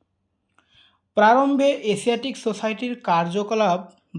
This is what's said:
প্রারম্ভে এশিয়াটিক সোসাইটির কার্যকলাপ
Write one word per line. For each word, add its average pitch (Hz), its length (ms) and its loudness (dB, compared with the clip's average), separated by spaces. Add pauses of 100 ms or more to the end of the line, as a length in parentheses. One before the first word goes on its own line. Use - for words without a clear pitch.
(1160)
প্রারম্ভে 269 560 4
এশিয়াটিক 233 680 -2
সোসাইটির 226 640 -6
কার্যকলাপ 190 920 0 (260)